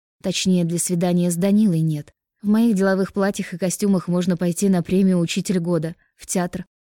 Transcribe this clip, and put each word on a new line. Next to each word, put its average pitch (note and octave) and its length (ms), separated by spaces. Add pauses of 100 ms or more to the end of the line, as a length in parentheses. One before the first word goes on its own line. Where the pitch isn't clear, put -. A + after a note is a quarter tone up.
(240)
Точнее, F3+ 420
для E3+ 140
свидания F3 500
с E3+ 60
Данилой G3 460
нет. D#3 340 (260)
В G3+ 60
моих A3 280
деловых F#3+ 380
платьях G3 400
и E3+ 60
костюмах F#3+ 480
можно F3+ 280
пойти F3 320
на F3+ 140
премию F#3 380
«Учитель F3+ 400
года», E3 360 (200)
в - 100
театр, F3+ 400 (240)